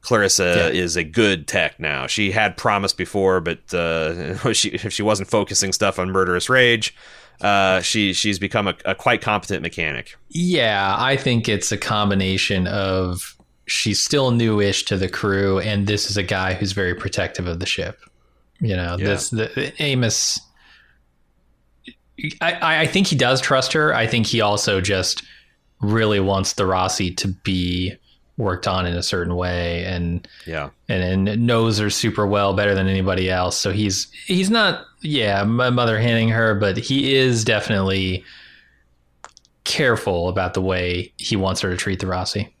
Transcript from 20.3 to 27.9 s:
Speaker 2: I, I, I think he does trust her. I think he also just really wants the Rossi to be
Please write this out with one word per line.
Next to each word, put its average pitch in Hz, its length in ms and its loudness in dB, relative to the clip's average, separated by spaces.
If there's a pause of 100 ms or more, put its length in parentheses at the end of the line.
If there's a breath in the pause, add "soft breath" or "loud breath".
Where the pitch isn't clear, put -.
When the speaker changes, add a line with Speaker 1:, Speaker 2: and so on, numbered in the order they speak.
Speaker 2:
I, 170 120 2
I, 160 280 0
I 160 60 4
think 185 200 4
he 156 80 2
does 127 260 4
trust 131 320 2
her. 151 200 2
I 113 140 2
think 113 200 2
he 117 120 0
also 104 400 2
just 95 440 0 (580 loud breath)
really 107 380 2
wants 95 340 0
the 98 120 0
Rossi 92 500 0
to - 140 -4
be 92 680 -2 (420 soft breath)